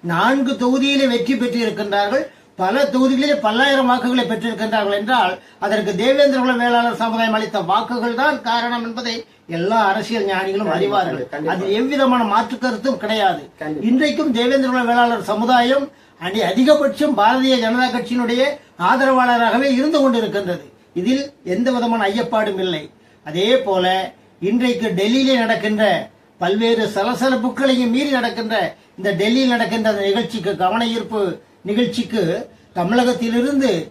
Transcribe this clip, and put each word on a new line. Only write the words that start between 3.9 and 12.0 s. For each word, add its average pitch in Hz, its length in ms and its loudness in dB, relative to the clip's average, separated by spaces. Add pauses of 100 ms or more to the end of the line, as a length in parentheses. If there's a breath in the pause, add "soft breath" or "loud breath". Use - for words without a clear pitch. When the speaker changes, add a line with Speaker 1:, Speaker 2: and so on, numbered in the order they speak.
Speaker 1:
பெற்றிருக்கின்றார்கள் 214 760 -2
என்றால் 208 380 0 (200 loud breath)
அதற்கு 202 340 -2
தேவேந்திர 262 460 4
குல 254 140 2
வேளாளர் 240 500 2
சமுதாயம் 226 300 0
அளித்த 214 280 -2
வாக்குகள் 233 540 -2
தான் 277 280 0
காரணம் 233 420 -2
என்பதை 226 300 -6 (340 soft breath)
எல்லா 180 360 0
அரசியல் 208 400 -2
ஞானிகளும் 190 460 -2
Speaker 2:
கண்டிப்பா, 196 300 0
Speaker 1:
அறிவார்கள். 160 280 -4
Speaker 2:
கண்டிப்பா. 156 260 -4
Speaker 1:
அதில் 190 180 -2
எவ்விதமான 254 520 2